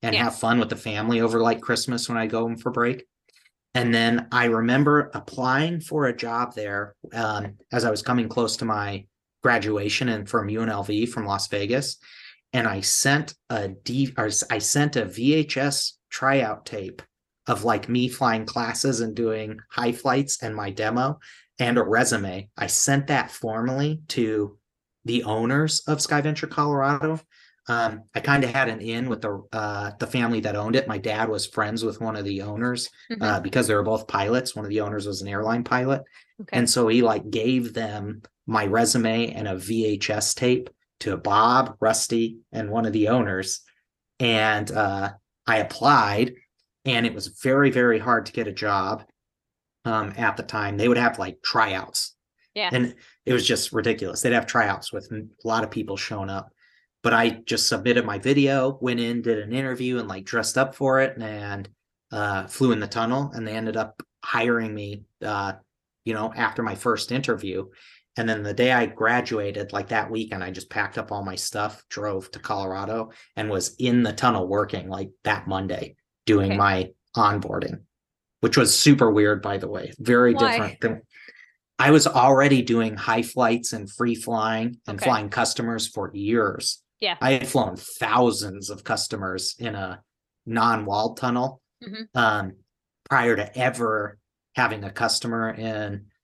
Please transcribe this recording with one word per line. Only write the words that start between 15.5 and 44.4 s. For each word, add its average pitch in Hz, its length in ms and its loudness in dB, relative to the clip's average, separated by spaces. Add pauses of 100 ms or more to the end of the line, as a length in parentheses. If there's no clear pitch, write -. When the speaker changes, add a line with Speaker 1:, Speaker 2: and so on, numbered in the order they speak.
Speaker 1:
S 139 420 -2 (100)
tryout 127 560 0
tape 98 380 -10 (460)
of, 104 160 -2
like, 110 240 0
me 123 200 2
flying 113 380 0
classes 117 540 -2
and 110 160 -4
doing 110 420 -4 (120)
high 120 220 0
flights 135 500 0
and 110 120 -6
my 101 160 -6
demo 120 480 -2 (400)
and 120 180 0
a 117 60 6
resume. 101 760 0
I 104 120 -4
sent 139 400 2
that 135 220 0
formally 131 800 -4
to 110 480 -2 (480)
the 120 200 -2
owners 120 560 0
of 147 180 0
SkyVenture 147 500 -2
Colorado. 147 720 0 (480)
Um, 113 360 -2 (100)
I 107 60 -6
kinda 139 280 4
had 131 200 0
an 110 120 -6
in 117 280 -6
with 110 140 -6
the, 101 200 -6 (100)
uh, 101 460 -6
the - 80 -6
family 117 340 0
that 104 160 -2
owned 110 200 0
it. - 120 2
My 104 100 -4
dad 107 300 -2
was 107 180 -2
friends 110 380 -2
with 107 160 -4
one 110 160 -4
of 101 80 -6
the 98 180 -4
owners, 117 480 -4 (200)
Speaker 2:
Mm-hmm. 110 120 -8
Speaker 1:
uh, 104 180 0
because 101 260 0
they 110 80 2
were 101 80 4
both 107 260 -2
pilots. 110 480 0
One 107 80 -8
of 101 60 -8
the 107 100 0
owners 104 260 -6
was 95 160 -6
an 101 60 -8
airline 110 360 -2
pilot. 131 380 0 (380)
Speaker 2:
Okay. 180 180 -8
Speaker 1:
And 120 100 4
so 120 200 4
he, 117 140 6
like, 107 280 2
gave 117 440 0
them 104 480 -6 (240)
my 107 200 2
resume 113 680 2
and 110 160 -6
a 95 80 -4
V 107 300 -2
H 104 240 -2
S 107 240 0
tape 127 360 0 (300)
to 98 160 -2
Bob, 117 640 4
Rusty, 113 580 0 (140)
and 107 180 -6
one 113 160 0
of 104 60 -2
the 104 160 2
owners. 101 520 0 (600)
And, 107 520 2